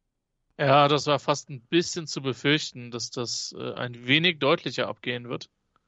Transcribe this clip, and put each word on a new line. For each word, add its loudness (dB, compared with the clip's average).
Ja, 6
das 2
war 2
fast -2
ein -12
bisschen -2
zu -8
befürchten, -2
dass -8
das, -6
äh, -8
ein -8
wenig 2
deutlicher 0
abgehen -8
wird. -10